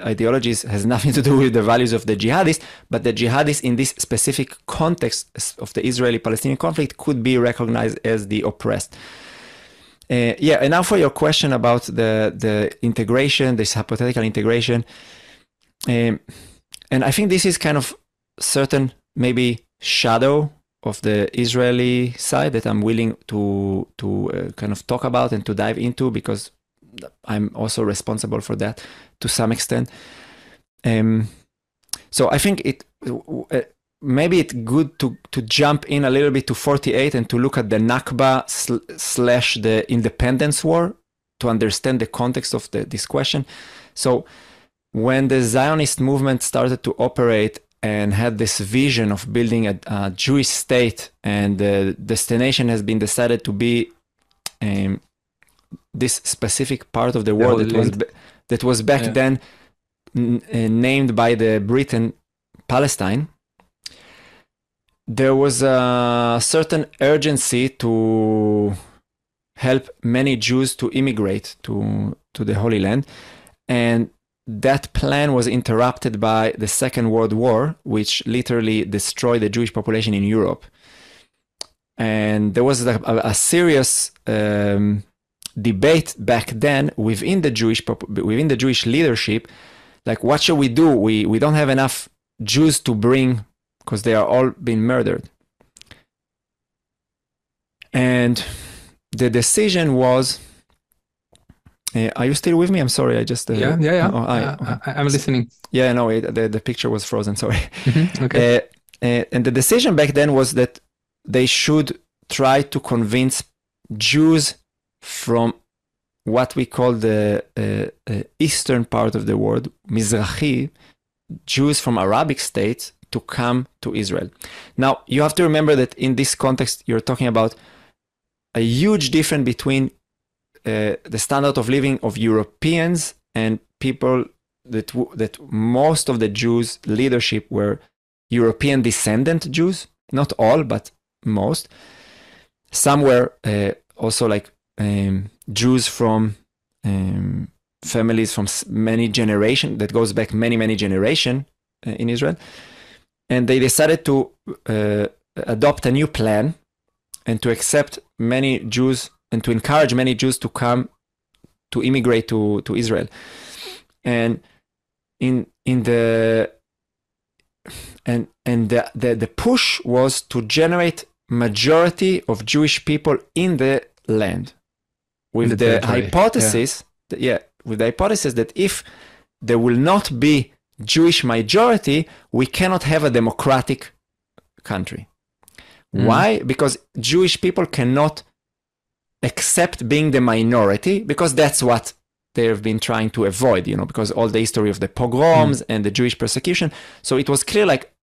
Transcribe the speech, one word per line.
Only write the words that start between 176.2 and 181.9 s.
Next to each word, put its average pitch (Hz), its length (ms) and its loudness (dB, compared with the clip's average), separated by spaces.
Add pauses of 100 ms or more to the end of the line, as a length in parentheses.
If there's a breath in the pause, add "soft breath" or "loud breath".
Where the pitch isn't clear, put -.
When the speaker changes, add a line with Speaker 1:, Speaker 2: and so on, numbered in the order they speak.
Speaker 1:
that, - 120 -8
yeah, 123 180 0 (260)
with 113 140 -6
the 113 80 0
hypothesis 180 480 0
that 113 200 -2
if - 300 -2 (560 loud breath)
there 117 180 2
will 120 200 4
not 160 420 2
be 143 320 2 (320)
Jewish 165 400 4
majority, 151 840 2 (260 loud breath)